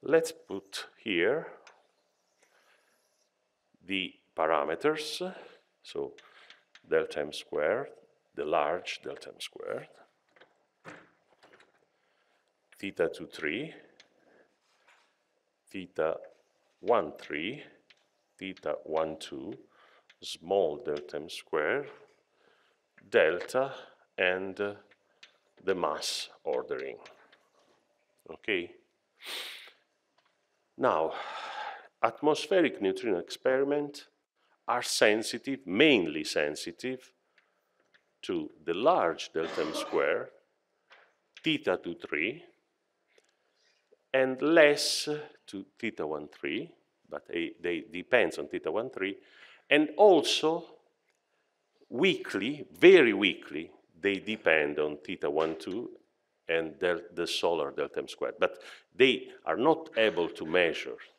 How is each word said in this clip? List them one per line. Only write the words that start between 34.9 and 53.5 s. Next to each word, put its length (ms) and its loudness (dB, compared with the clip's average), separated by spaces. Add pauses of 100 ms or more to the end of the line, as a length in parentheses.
mainly 600 4
sensitive, 880 -4 (1080)
to 260 -4 (160)
the 80 -2
large 580 0
delta 300 -4
M 120 -4
squared, 560 -2 (1120)
theta 400 0
two, 140 -8
three, 480 -4 (1700)
and 280 2
less 680 4 (400)
to 180 -12 (140)
theta 280 -4
one, 200 -6
three, 440 -6 (380)
but 180 -12
they, 240 -4 (100)
they 300 -4
depends 480 2
on 80 -6
theta 240 -6
one, 180 -4
three, 280 -6 (520)
and 280 4
also 680 6 (1200)
weakly, 760 -2 (140)
very 340 12
weakly, 560 0 (320)